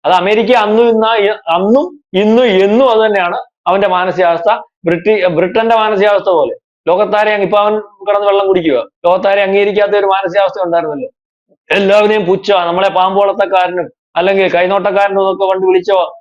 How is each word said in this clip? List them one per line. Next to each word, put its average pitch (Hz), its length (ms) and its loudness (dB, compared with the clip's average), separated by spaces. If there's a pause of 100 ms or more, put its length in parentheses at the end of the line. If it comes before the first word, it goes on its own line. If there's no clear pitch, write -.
അത് 165 80 2
അമേരിക്ക 202 380 0
അന്നും 226 380 2
ഇന്നാ, 220 240 0 (340)
അന്നും 214 520 0 (140)
ഇന്നും 214 320 2
എന്നും 214 460 2
അത് 220 140 2
തന്നെയാണ് 196 320 -2 (300)
അവന്റെ 196 200 0
മാനസികാവസ്ഥ. 180 720 0 (260)
ബ്രിട്ടി-, 180 420 0
ബ്രിട്ടന്റെ 185 480 0
മാനസികാവസ്ഥ 208 540 0
പോലെ 147 260 0 (320)
ലോകത്താരെ 208 440 0
അങ്ങ്, 202 140 0
ഇപ്പൊ 208 120 0
അവൻ 214 220 0
കിടന്ന് 202 480 -4
വെള്ളം 196 200 2
കുടിക്കുക, 160 420 0 (160)
ലോകത്താരെ 196 360 2
അംഗീകരിക്കാത്ത 196 500 0
ഒരു 202 140 0
മാനസികാവസ്ഥ 190 600 -2
ഉണ്ടായിരുന്നല്ലോ. 156 440 -4 (600)
എല്ലാവരെയും 202 540 2
പുച്ഛ, 190 260 -2
നമ്മളെ 180 380 0
പാമ്പ് 190 320 0
വളർത്തക്കാരനും 185 680 -2 (260)
അല്ലെങ്കിൽ 190 320 0
കൈനോട്ടക്കാരനും 190 880 0
ഒക്കെ 190 120 -2
പണ്ട് 190 220 -2
വിളിച്ച, 185 240 0 (300)